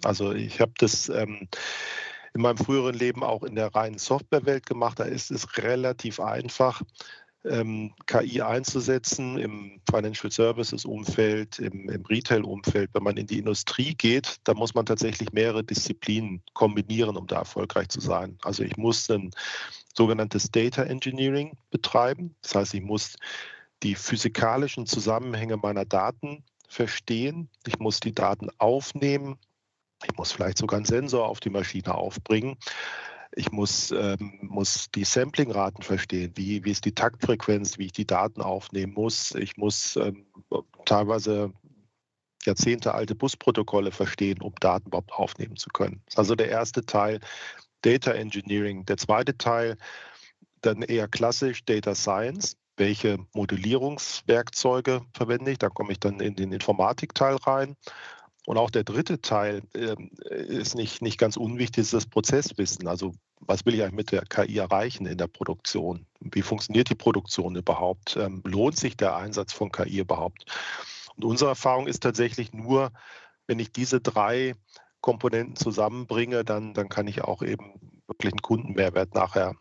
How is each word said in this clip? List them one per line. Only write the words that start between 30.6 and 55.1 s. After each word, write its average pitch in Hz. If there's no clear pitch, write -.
einen 107
Sensor 123
auf -
die 104
Maschine 92
aufbringen. 110
Ich -
muss, 104
ähm, 98
muss 98
die 98
Sampling-Raten 110
verstehen. 90
Wie, 101
wie 104
ist -
die 110
Taktfrequenz, 110
wie 98
ich 90
die 104
Daten 98
aufnehmen 95
muss? 113
Ich 101
muss, 104
ähm, 101
teilweise 104
jahrzehntealte 107
Busprotokolle 107
verstehen, 98
um 87
Daten 92
überhaupt 90
aufnehmen -
zu -
können. 95
Das -
ist -
also 104
der 110
erste 113
Teil, 104
Data 123
Engineering. 101
Der 98
zweite 123
Teil, 117
dann 107
eher 110
klassisch 120
Data 107
Science. 117
Welche 101
Modellierungswerkzeuge 120